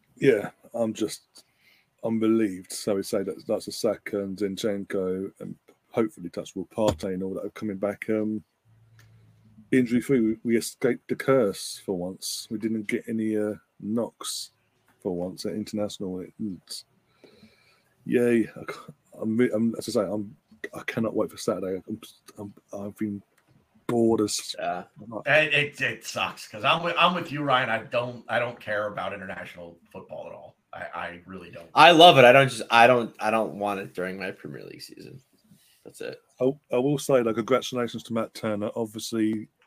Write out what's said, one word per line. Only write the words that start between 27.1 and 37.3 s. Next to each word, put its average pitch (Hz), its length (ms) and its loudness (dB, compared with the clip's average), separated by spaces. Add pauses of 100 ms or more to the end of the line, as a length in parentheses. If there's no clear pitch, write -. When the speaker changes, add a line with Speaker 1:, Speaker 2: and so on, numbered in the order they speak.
Speaker 3:
with 170 180 -6
you, 147 120 -4
Ryan. 127 260 2
I 113 140 -2
don't, 120 440 -6
I 113 120 0
don't 120 200 -4
care 107 280 -4
about 95 260 -6
international 92 640 -14 (140)
football - 360 -14
at - 60 -14
all. - 220 -20 (180)
I, 85 260 -12
I 87 260 -12
really 92 260 -16
don't. - 240 -18
Speaker 2:
I 160 160 12
love 165 260 12
it. 123 80 12
I 120 60 12
don't 135 180 8
just, 113 220 -8
I 117 160 10
don't, 120 320 4
I 107 120 -2
don't 104 280 -2
want 101 200 -2
it - 140 -12
during 92 260 -6
my 95 120 -6
Premier 67 340 -14
League - 160 -18
season. - 380 -18 (640)
That's - 180 -18
it. - 180 -12 (220)
Speaker 1:
I, 131 100 4 (220)
I 123 60 0
will 139 180 0
say, 135 240 2
like, 110 140 0